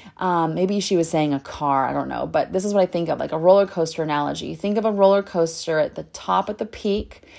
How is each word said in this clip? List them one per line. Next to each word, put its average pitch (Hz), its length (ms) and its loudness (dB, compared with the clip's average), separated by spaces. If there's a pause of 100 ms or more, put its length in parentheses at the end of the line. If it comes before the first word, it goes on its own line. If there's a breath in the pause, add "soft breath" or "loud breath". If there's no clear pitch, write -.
(180 loud breath)
um, 170 360 0
maybe 190 260 0
she 190 160 0
was 170 120 2
saying 151 260 2
a 135 60 -2
car, 139 460 0
I 127 60 -4
don't 143 160 -4
know, 123 180 -4
but 160 260 -2
this 185 120 -2
is 208 80 -4
what 202 100 4
I 180 40 4
think 170 220 -4
of, 143 100 -2
like, 139 140 -6
a 156 60 -2
roller 190 280 6
coaster 165 360 -4
analogy. 147 440 -2
You 156 100 -8
think 202 220 -2
of 208 60 0
a 220 80 0
roller 196 300 6
coaster 165 560 -2
at - 180 0
the 160 80 -10
top, 185 440 -2
at 214 100 -8
the 226 80 -4
peak. - 560 -6 (160 loud breath)